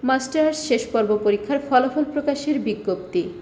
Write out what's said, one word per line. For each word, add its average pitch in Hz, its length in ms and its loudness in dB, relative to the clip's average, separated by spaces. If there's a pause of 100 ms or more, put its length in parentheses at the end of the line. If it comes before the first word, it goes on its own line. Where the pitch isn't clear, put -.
মাস্টার্স 311 480 2 (120)
শেষ 226 140 2 (100)
পর্ব 214 160 2 (160)
পরীক্ষার 208 340 0 (100)
ফলাফল 269 440 4
প্রকাশের 285 440 0 (100)
বিজ্ঞপ্তি। 185 560 -2 (180)